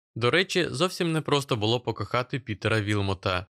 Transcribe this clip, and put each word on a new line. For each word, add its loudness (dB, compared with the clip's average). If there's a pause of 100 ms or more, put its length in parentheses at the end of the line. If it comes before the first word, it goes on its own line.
(160)
До 2
речі, 2
зовсім -2
непросто 0
було 2
покохати -4
Пітера -2
Вілмота, 0 (100)